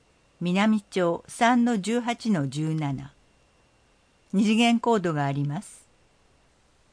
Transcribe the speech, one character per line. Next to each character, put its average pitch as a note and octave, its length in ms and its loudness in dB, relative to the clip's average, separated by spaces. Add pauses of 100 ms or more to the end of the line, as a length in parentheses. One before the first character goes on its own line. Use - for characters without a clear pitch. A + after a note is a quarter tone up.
(400)
南 G3+ 420 2
町 E3+ 440 -2
三 A#3+ 380 2
の A#3 160 0
十 A3 200 -2
八 A#3 300 -4
の D3 180 0
十 D#3 280 -4
七。 C#3 360 -6 (1200)
二 G3 120 2
次 G#3+ 100 2
元 A#3 240 4
コ A#3 160 2
ー G#3+ 60 2
ド E3+ 120 -2
が D3 120 0
あ C#3 80 -2
り C#3+ 120 -2
ま D3 160 -6
す。 - 240 -20 (1080)